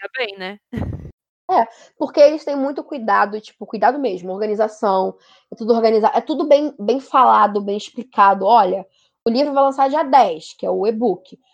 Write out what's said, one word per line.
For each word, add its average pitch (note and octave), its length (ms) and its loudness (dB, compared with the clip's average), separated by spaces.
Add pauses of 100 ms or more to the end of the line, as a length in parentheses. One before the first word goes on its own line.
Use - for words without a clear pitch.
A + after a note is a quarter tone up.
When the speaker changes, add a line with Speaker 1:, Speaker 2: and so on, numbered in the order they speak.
Speaker 1:
Tá G3+ 160 -12
bem, G#3 220 -8
né? F#3+ 200 -12 (920)
Speaker 2:
É, F4+ 160 2 (320)
porque D4+ 220 -2
eles D4+ 240 4
têm C#4+ 120 -6
muito C4+ 280 -6
cuidado, G#3 560 -2
tipo, - 260 -20
cuidado A#3 320 0
mesmo, F#3 340 -6
organização, G3+ 840 -2 (360)
é - 40 -20
tudo A3+ 180 0
organiza-, A3 400 2
é A#3 60 2
tudo D4+ 280 -4
bem, D4 300 2
bem A3+ 220 -2
falado, G#3+ 600 2
bem G3+ 160 -6
explicado. G3 680 0
"Olha, F#3+ 400 2 (400)
o A#3 40 0
livro C#4 220 0
vai C4+ 120 2
lançar C4+ 260 0
dia D4+ 140 -2
dez, A3+ 520 2
que - 80 -12
é F3+ 60 -4
o F#3 160 -2
e-book. A3 520 -4 (160)